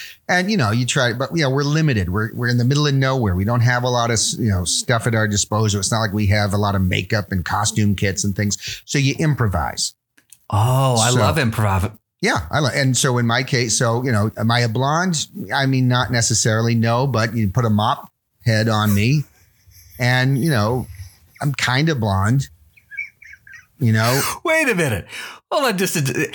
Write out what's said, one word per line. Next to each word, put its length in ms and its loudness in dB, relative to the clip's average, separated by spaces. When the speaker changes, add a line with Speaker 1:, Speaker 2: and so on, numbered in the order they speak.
Speaker 1:
And, 220 0
you 60 0
know, 160 2
you 120 0
try, 280 0
but, 220 -4
you 80 0
know, 80 2
we're 140 0
limited. 460 0
We're, 240 -2
we're 140 -2
in 100 2
the 60 2
middle 220 2
of 80 0
nowhere. 400 2
We 100 0
don't 180 2
have 220 2
a 40 0
lot 240 0
of, 60 2
you 120 0
know, 140 0
stuff 420 -2
at 80 2
our 120 2
disposal. 540 0
It's 100 -4
not 100 0
like 120 -2
we 160 0
have 240 2
a 60 0
lot 180 0
of 60 0
makeup 500 -2
and 120 -2
costume 520 0
kits 260 -2
and 140 -4
things. 480 -6
So 140 -4
you 200 0
improvise. 760 -2
Speaker 2:
Oh, 480 2
I 120 4
Speaker 1:
So 100 2
Speaker 2:
love 160 2
improv. 600 0
Speaker 1:
Yeah. 300 0
I 100 0
li-, 140 0
and 220 0
so 220 0
in 80 0
my 160 0
case, 360 -2
so, 260 0
you 80 0
know, 240 2
am 160 0
I 80 2
a 80 2
blonde? 580 -2
I 120 0
mean, 220 2
not 240 2
necessarily, 640 2
no, 320 2
but 260 0
you 140 0
put 160 0
a 60 2
mop 420 0
head 240 2
on 260 2
me 300 2
and, 440 2
you 80 0
know, 360 0
I'm 120 -2
kinda 420 0
blonde, 520 0
you 120 4
know? 280 2
Speaker 2:
Wait 240 2
a 80 2
minute. 300 -2
Hold 140 0
on 140 0
just 180 -2
a, 380 -2